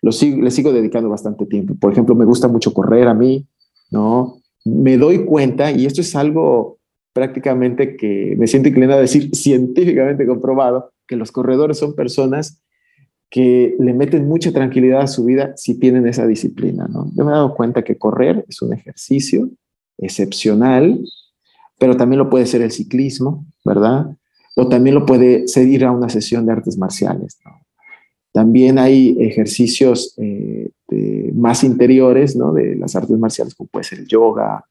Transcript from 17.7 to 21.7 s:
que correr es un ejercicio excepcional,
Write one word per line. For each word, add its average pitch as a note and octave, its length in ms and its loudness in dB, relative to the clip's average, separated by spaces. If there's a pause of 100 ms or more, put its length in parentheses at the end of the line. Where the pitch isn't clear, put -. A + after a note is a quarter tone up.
que - 160 -4
correr B2+ 500 0
es - 140 -12
un A#2+ 100 -4
ejercicio - 800 -4 (480)
excepcional, A2 1000 0 (760)